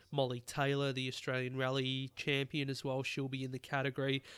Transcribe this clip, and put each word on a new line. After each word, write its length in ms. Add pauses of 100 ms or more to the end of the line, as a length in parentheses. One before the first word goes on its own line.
(120)
Molly 340
Taylor, 460
the 160
Australian 480
Rally 580
champion 560
as 140
well, 180
she'll 240
be 160
in 80
the 80
category. 640 (160)